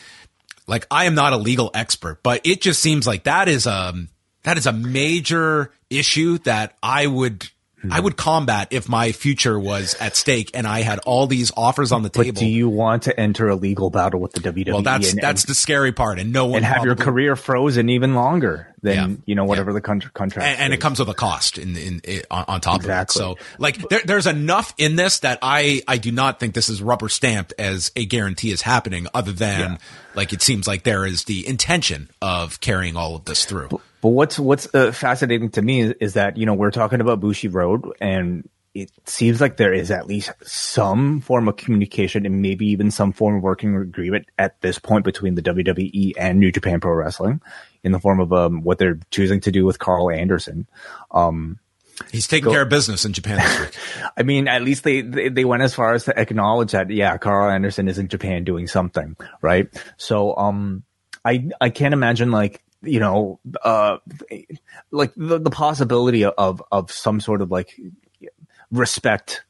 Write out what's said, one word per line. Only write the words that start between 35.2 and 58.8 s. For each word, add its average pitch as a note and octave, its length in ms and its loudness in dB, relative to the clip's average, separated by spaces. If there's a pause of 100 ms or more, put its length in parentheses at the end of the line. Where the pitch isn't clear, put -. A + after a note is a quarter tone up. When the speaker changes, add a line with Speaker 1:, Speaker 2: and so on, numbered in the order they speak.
Speaker 2:
to A2 100 -2
me B2 200 2
is, A2+ 180 2
is G2+ 160 -2
that, G2+ 220 0
you A2 100 0
know, G#2+ 80 4
we're G2+ 160 2
talking A#2 300 0
about A2+ 200 2
Bushiroad, G2 720 0 (100)
and F2+ 480 -2 (240)
it G2 200 -12 (140)
seems A#2 340 2
like C#3 160 2
there G2+ 160 4
is F#2 180 0
at F#2 160 -4
least G#2 240 -6 (140)
some B2+ 760 0
form A#2+ 280 2
of G#2 80 0
communication G2+ 680 0
and G2 160 0
maybe G2 280 0
even G2+ 240 2
some G2+ 180 2
form G#2 280 2
of F2+ 40 -2
working F#2+ 320 0
agreement F#2 540 -4 (100)
at F#2+ 220 -2
this F#2 180 -2
point G#2+ 260 2
between F#2+ 300 -2
the E2+ 80 -2
W F2+ 220 0
W F#2 280 0
E G2 240 0
and F#2 220 2
New F#2+ 140 6
Japan F2 260 0
Pro F2 140 0
Wrestling F#2 480 -2 (420)
in F#2 80 0
the F#2 80 2
form F#2+ 220 4
of, F2 120 0
um, E2+ 300 2
what F2 160 2
they're F2 220 2 (100)
choosing F#2+ 300 2
to G2+ 100 -2
do F#2+ 160 4
with F#2 140 0
Carl F2+ 320 2
Anderson. E2 560 -2 (420)
Um, E2 480 0 (540)
Speaker 1:
He's A2 160 -4
taking D#3 160 0
Speaker 2:
go D3 80 4
Speaker 1:
care C#3+ 100 4
of B2 60 0
business A2 360 0
in G#2 100 -2
Japan G2+ 240 -4
this - 220 2
week. - 160 -8 (200)
Speaker 2:
<laughs> - 200 -10
I B2 60 2
mean, C#3 240 2
at B2 160 2
least C3+ 220 0
they, C3+ 160 2
they, B2+ 280 -2
they C3 160 0
went B2 200 2
as B2+ 100 2
far A#2 200 2
as A#2 100 -2
to - 120 -2
acknowledge A2 540 2
that, F#2+ 180 0
yeah, G2+ 280 2
Carl G2+ 340 2
Anderson F#2+ 380 0
is F#2 100 -2
in G2 80 -2
Japan F#2 380 -4
doing E2+ 240 -4
something, E2 480 -2 (260)